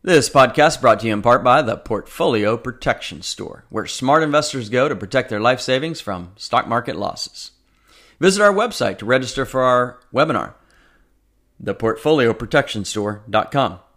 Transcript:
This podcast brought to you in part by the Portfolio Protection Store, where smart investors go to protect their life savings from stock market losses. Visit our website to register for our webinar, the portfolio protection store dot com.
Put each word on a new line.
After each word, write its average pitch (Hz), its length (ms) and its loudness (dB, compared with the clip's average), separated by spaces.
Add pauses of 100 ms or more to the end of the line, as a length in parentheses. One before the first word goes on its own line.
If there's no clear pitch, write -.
This 165 260 4
podcast 143 500 4
brought 110 220 4
to 117 60 -4
you 113 40 0
in 104 100 -2
part 120 220 4
by 127 180 4
the 120 140 -2
Portfolio 110 800 -2
Protection 120 680 -6
Store, - 480 -12
where 110 160 -6
smart 139 380 0
investors 147 460 -2
go 123 180 0
to 147 80 -2
protect 107 340 -4
their 104 120 -4
life 123 180 2
savings 139 400 -4
from 90 380 -10
stock - 280 -2
market 117 300 -4
losses. - 560 -10 (680)
Visit 190 240 2
our 202 120 6
website 190 460 -2
to 104 60 -12
register 131 380 0
for 127 200 -2
our 123 360 2 (140)
webinar, 135 400 0 (1040)
the 101 140 -6
portfolio 117 600 2
protection 120 520 -2
store 104 440 -6
dot 110 220 0
com. 110 280 -2 (180)